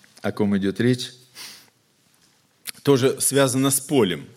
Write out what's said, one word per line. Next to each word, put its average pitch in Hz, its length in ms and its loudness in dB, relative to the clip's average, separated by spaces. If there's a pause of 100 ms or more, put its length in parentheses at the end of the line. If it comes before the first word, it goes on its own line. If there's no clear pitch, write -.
(200)
о 98 100 -6
ком 101 280 -2
идет 95 200 -2
речь. 123 320 0 (1700)
Тоже 135 360 2
связано 135 520 2
с 131 100 -2
полем. 92 460 0 (100)